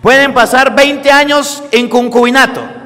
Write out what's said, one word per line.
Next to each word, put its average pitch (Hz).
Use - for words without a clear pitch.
Pueden 269
pasar 254
veinte 285
años 285
en 240
concubinato 240